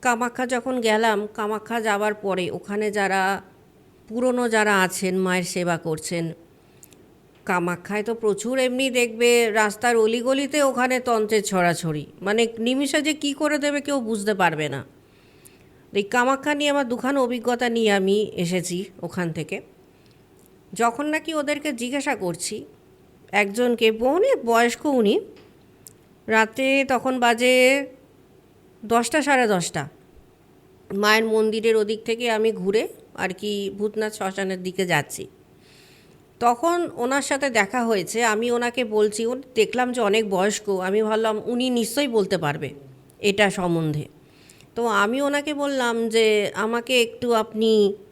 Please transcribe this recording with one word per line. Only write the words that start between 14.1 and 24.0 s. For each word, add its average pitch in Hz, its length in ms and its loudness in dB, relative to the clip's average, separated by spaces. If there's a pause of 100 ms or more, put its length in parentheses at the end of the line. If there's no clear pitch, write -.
পারবে 160 340 0
না। 135 120 -6 (1120)
এই 202 120 0 (100)
কামাখ্যা 269 400 2
নিয়ে 294 200 0
আমার 285 180 0
দুখানা 254 280 -2
অভিজ্ঞতা 240 480 -2
নিয়ে 226 240 2
আমি 196 240 2 (280)
এসেছি 175 340 -4 (240)
ওখান 175 300 -4
থেকে। 160 240 -8 (1160)
যখন 233 340 -2
নাকি 311 280 -4
ওদেরকে 294 360 -2 (100)
জিজ্ঞাসা 269 340 -2 (100)
করছি 175 320 -6 (760)
একজনকে, 220 540 2 (280)